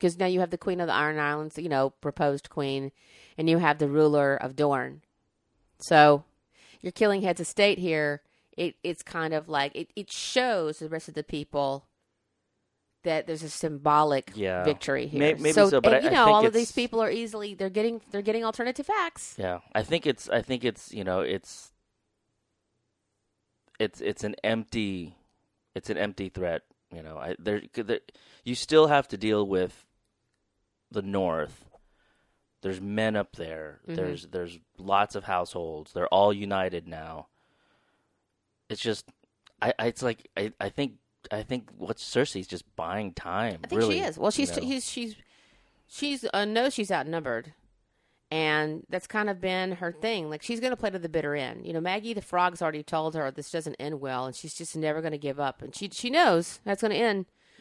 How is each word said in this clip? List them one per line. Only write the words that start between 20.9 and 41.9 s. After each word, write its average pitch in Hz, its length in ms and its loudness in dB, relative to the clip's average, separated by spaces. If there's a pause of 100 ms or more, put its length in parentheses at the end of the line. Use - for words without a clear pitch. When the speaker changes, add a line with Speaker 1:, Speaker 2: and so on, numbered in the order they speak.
Speaker 2:
you 95 120 -8
know, 92 160 0
it's, - 520 -6 (2000)
it's, 107 220 -4
it's 90 240 -4
an 101 200 -6
empty, 104 720 -4 (580)
it's - 160 -10
an 101 80 -2
empty 98 300 -4
threat. 87 340 -4 (320)
You 82 80 -14
know, 78 140 -16
I, - 220 -8
there, 104 240 -4 (120)
there, 113 260 -4 (440)
you 123 100 -4
still 156 340 6
have 143 200 4
to - 80 -10
deal 104 300 2
with 92 400 -2 (1040)
the 104 120 -4
North. 92 600 -2 (960)
There's 95 200 -6
men 107 360 0
up 101 180 -4
there. 80 500 -12
Speaker 1:
Mm-hmm. 170 120 -10
Speaker 2:
There's, 87 320 -6
there's 87 300 -8 (200)
lots 98 380 0
of 98 80 -8
households. 87 720 -4
They're 87 140 0
all 101 240 6
united 95 540 -2
now. 80 420 -12 (1400)
It's 107 140 -8
just, 110 240 -4 (540)
I, - 180 2
I, 113 80 -2
it's 120 160 -4
like, 120 340 -4
I, 104 240 -2
I 101 80 -4
think, 127 300 -4 (320)
I 107 120 -4
think 127 340 -8
what 98 200 -6